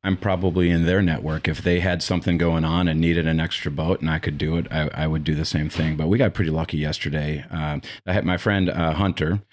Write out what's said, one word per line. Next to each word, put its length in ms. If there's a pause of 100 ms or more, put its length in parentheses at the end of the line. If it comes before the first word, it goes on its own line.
I'm 140
probably 520
in 160
their 160
network. 460
If 140
they 180
had 240
something 340
going 280
on 240
and 100
needed 260
an 140
extra 320
boat 300
and 80
I 100
could 180
do 200
it, 120
I, 240
I 140
would 160
do 100
the 120
same 240
thing. 260
But 120
we 100
got 160
pretty 180
lucky 260
yesterday. 720
Um, 320 (240)
I 80
had 120
my 120
friend, 320
uh, 240
Hunter, 480 (120)